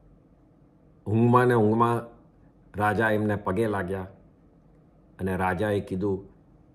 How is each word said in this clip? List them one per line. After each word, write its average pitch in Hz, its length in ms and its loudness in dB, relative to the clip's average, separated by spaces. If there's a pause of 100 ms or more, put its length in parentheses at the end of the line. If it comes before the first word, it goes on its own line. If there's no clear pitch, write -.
(1080)
ઊંઘમાં 120 400 4
ને 123 80 4
ઊંઘમાં 113 580 2 (640)
રાજા 104 340 0
એમને 107 260 0
પગે 101 300 -2
લાગ્યા 95 400 -6 (1120)
અને 92 160 -4
રાજાએ 92 440 -2
કીધું, 95 480 -6 (460)